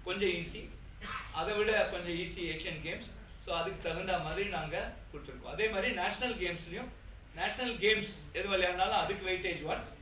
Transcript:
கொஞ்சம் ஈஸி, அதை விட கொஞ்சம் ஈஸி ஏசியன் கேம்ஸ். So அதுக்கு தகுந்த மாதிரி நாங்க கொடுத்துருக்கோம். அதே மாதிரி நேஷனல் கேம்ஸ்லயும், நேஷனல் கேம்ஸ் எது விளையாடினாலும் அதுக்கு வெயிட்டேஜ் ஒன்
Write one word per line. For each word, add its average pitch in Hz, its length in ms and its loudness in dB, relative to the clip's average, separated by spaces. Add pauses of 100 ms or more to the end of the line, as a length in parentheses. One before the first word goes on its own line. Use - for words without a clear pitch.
கொஞ்சம் 196 260 4
ஈஸி, 175 400 -2 (640)
அதை 202 200 2
விட 214 380 6
கொஞ்சம் 175 240 -2
ஈஸி 175 260 -2
ஏசியன் 160 420 -4
கேம்ஸ். 185 260 -6 (360)
So 175 100 0
அதுக்கு 170 340 0
தகுந்த 180 300 2
மாதிரி 170 300 0
நாங்க 175 440 -2 (200)
கொடுத்துருக்கோம். 135 380 -10
அதே 196 160 2
மாதிரி 214 260 2
நேஷனல் 202 440 0
கேம்ஸ்லயும், 175 520 -2 (460)
நேஷனல் 214 420 0
கேம்ஸ் 202 340 6 (220)
எது 190 160 -2
விளையாடினாலும் 190 540 6
அதுக்கு 190 260 0
வெயிட்டேஜ் 180 360 0
ஒன் 175 180 0 (180)